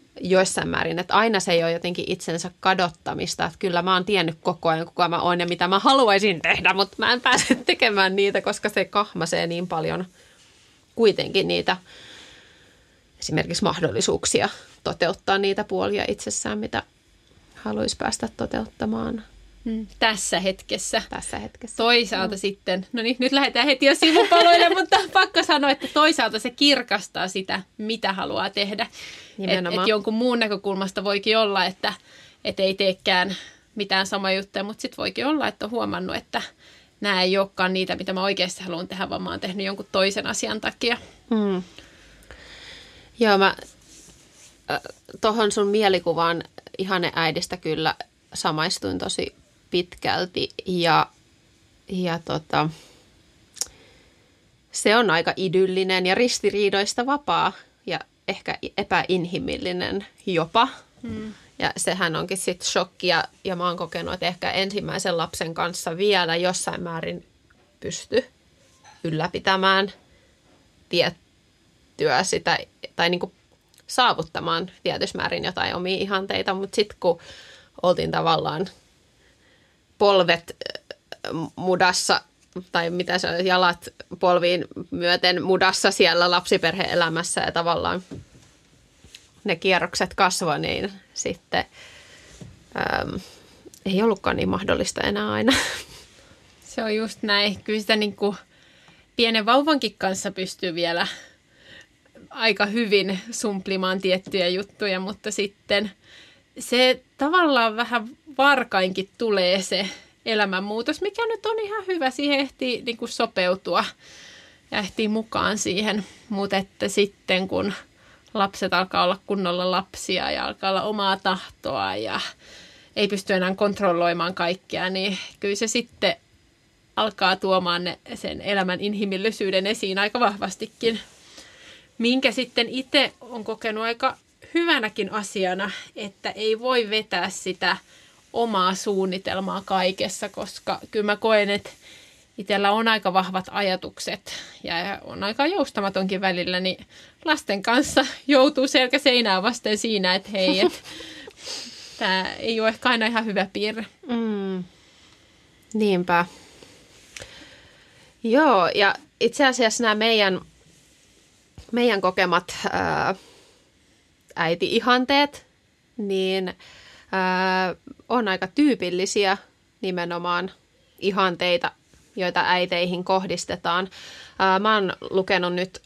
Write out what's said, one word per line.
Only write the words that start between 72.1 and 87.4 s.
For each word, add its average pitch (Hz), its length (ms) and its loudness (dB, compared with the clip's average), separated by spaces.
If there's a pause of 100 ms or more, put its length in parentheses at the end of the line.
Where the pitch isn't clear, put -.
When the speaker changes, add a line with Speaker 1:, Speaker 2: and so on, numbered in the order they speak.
Speaker 1:
sitä, - 340 0 (380)
tai 170 140 2
niinku 180 220 -2 (560)
saavuttamaan 170 840 0 (120)
tietyssä 185 340 -2
määrin - 280 -4
jotain - 300 -2
omia 185 220 -2
ihanteita, 196 560 -2
mut 190 200 -6
sit 208 260 0
kun 170 200 2 (640)
oltiin 165 280 2
tavallaan 160 560 0 (1300)
polvet, 180 540 4 (140)
äh, - 600 -14 (240)
mudassa, 180 640 2 (500)
tai 170 180 0
mitä 180 280 -2
se 185 120 -4
on, 170 160 -2
jalat 180 440 2 (300)
polviin 175 460 4 (260)
myöten 175 520 2
mudassa 185 480 4
siellä 175 400 4
lapsiperhe-elämässä 175 1120 0